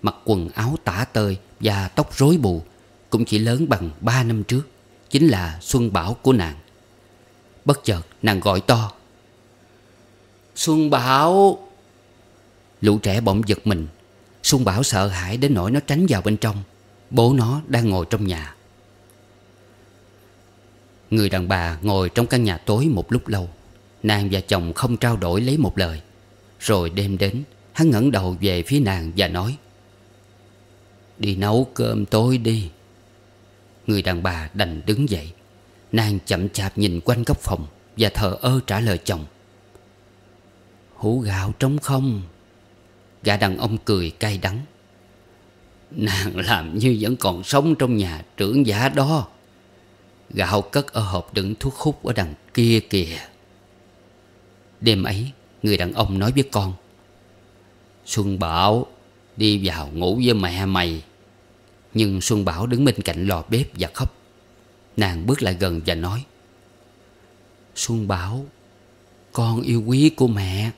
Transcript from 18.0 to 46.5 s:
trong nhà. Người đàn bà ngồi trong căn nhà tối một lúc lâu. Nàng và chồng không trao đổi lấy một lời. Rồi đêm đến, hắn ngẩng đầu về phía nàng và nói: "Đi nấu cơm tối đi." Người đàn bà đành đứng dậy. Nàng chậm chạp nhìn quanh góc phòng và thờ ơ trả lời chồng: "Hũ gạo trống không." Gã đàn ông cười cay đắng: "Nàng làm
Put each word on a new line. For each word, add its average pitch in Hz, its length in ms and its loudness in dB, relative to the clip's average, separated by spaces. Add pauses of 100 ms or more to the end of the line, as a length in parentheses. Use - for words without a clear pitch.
trong 107 180 -2
nhà. 80 280 -6 (2500)
Người 107 200 2
đàn 90 180 -2
bà 87 340 -2
ngồi 95 280 0
trong 120 180 0
căn 123 160 2
nhà 95 140 0
tối 110 280 0
một 113 260 0
lúc 120 160 -2
lâu. 95 220 -2 (540)
Nàng 104 280 2
và 95 80 0
chồng 87 340 -2
không 120 240 -2
trao 117 200 0
đổi 90 240 0
lấy 131 160 0
một 123 200 0
lời. 82 240 -2 (580)
Rồi 92 300 0
đêm 98 280 -2
đến, 101 260 -2 (300)
hắn 160 160 4
ngẩng 127 220 4
đầu 92 300 -2
về 90 220 0
phía 139 160 0
nàng 92 380 0
và 98 100 2
nói: 92 300 -4 (1600)
"Đi 101 180 -2
nấu 107 380 0
cơm 110 320 -2
tối 120 320 2
đi." 113 320 -2 (1160)
Người 104 140 2
đàn 87 220 -2
bà 82 300 -4
đành 85 320 -4
đứng 117 240 0
dậy. 82 220 -6 (600)
Nàng 107 340 0
chậm 95 240 0
chạp 95 280 -4
nhìn 95 280 0
quanh 120 180 2
góc - 160 0
phòng 80 280 -4 (300)
và 110 120 4
thờ 98 320 -2
ơ 127 260 2
trả 98 120 -2
lời 110 180 0
chồng: 82 280 -6 (1700)
"Hũ 113 240 -2
gạo 95 400 -4
trống 135 180 2
không." 135 440 -2 (1040)
Gã 104 140 2
đàn 98 200 0
ông 113 280 -2
cười 90 240 0
cay 104 280 -4
đắng: 95 220 -4 (1300)
"Nàng 95 460 -4
làm 90 400 -2